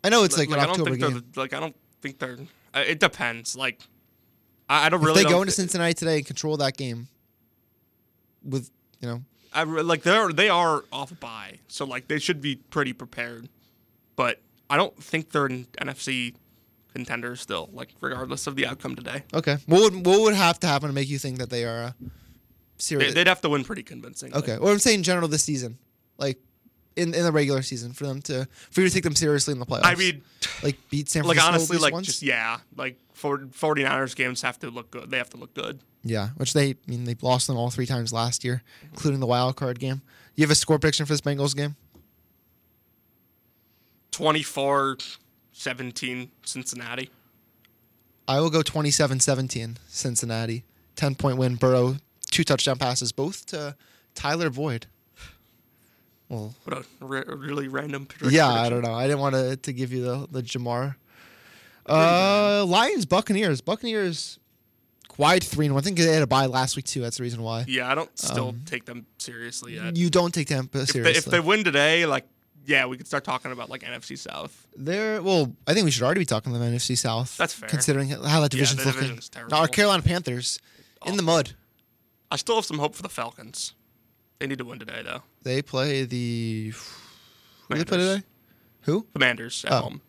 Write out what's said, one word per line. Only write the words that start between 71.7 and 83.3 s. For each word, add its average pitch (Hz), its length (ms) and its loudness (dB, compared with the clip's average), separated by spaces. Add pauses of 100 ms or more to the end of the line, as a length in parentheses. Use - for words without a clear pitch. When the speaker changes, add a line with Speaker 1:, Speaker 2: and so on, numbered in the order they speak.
Speaker 2:
like, 135 180 -2 (400)
yeah, 135 220 2
we 127 100 -8
could 131 120 -18
start 143 160 -4
talking 127 280 -6
about, 120 160 -12
like, 127 180 -12
N 123 60 -10
F 120 140 -12
C 135 100 -12
South. - 580 -14
Speaker 1:
They're, 202 460 -4
well, 165 320 2 (140)
I 151 80 2
think 202 100 4
we 156 60 4
should 120 140 0
already 165 160 4
be 170 60 2
talking 120 280 -2
about 120 100 -2
N 120 100 0
F 120 80 -2
C 127 120 -2
South. 117 420 -2
Speaker 2:
That's 165 160 -2
fair. - 160 -14
Speaker 1:
Considering 135 400 0
how 135 140 -6
that 147 100 0 (100)
Speaker 2:
Yeah, 147 60 4
Speaker 1:
division's 131 360 2
Speaker 2:
the - 20 4
Speaker 1:
looking. 131 160 0
Speaker 2:
division's 120 320 -6
Speaker 1:
Now, 123 80 -16
our 120 80 -16
Speaker 2:
terrible. 156 240 4
Speaker 1:
Carolina 202 280 4
Panthers 135 580 -2 (440)
in 196 140 -2
the 185 40 0
Speaker 2:
Oh. 165 40 2
Speaker 1:
mud. 160 260 2 (800)
Speaker 2:
I 123 60 -4
still 233 180 -2
have 220 100 2
some 156 140 -6
hope 151 160 -2
for - 80 -14
the 180 80 -12
Falcons. - 640 -10 (640)